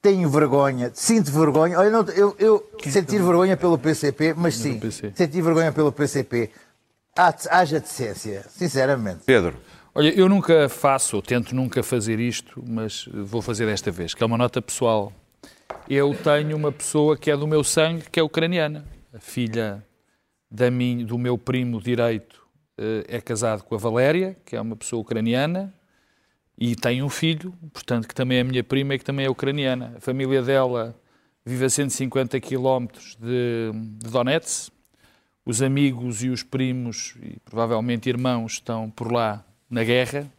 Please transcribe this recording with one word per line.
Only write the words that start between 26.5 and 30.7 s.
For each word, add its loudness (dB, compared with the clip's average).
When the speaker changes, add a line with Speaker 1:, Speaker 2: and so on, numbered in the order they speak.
Speaker 2:
e -2
tem -2
um -2
filho, -4
portanto, -4
que -16
também 0
é 2
minha 0
prima -2
e -4
que -14
também -4
é 0
ucraniana. -2
A -18
família 0
dela 0